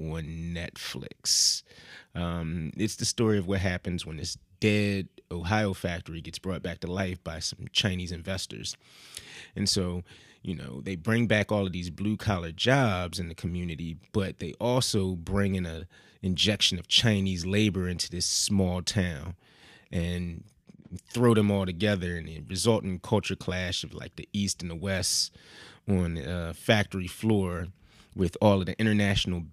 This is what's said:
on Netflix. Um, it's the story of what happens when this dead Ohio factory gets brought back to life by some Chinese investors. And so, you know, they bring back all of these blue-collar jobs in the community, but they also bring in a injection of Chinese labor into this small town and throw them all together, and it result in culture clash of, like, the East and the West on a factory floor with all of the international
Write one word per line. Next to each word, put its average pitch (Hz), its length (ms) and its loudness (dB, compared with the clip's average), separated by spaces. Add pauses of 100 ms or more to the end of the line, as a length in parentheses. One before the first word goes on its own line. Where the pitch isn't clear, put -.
on 80 240 -6
Netflix. - 1400 -2 (500)
Um, 85 640 -2
it's 104 200 -2
the - 80 -4
story 110 340 2
of 87 80 -2
what 95 140 2
happens 90 440 -2
when 80 120 -8
this 85 220 -8 (200)
dead 104 500 2 (220)
Ohio 95 420 0
factory 85 480 -6
gets 82 200 -12
brought 92 240 -6
back 85 160 -6
to 85 100 -6
life 90 320 -4
by 80 160 -8
some - 320 -8
Chinese 90 400 0
investors. 82 680 -8 (800)
And 98 140 -2
so, 90 340 0 (400)
you 92 140 -6
know, 67 240 -10
they 92 160 -6
bring 110 320 2
back 107 240 4
all 104 120 2
of 90 80 -2
these 87 180 -6
blue-collar 95 600 -2
jobs 95 720 2
in 85 80 -4
the 82 80 -10
community, 85 640 -4 (140)
but 95 280 -2
they 85 140 -8
also 110 600 2
bring 95 400 0
in 92 100 0
a 82 220 -8 (360)
injection 95 580 2
of - 80 -14
Chinese 95 580 4
labor 95 420 2
into 87 220 -4
this 87 160 -2
small 92 560 2
town 87 540 -2 (560)
and 87 500 -2 (680)
throw 120 240 8
them 104 160 6
all 98 160 2
together, 90 480 0
and 80 140 -6
it 78 200 -10
result 95 360 2
in 92 160 -2
culture 98 340 0
clash 90 480 -4
of, 78 100 -10
like, - 220 -12
the - 180 -12
East 101 300 -2
and 87 80 -6
the 82 60 -8
West 92 600 -2 (520)
on 87 280 2
a 82 380 -4
factory 98 540 2
floor 92 580 2 (480)
with 92 260 2
all 101 200 6
of 87 60 0
the 92 120 -4
international 101 640 2 (100)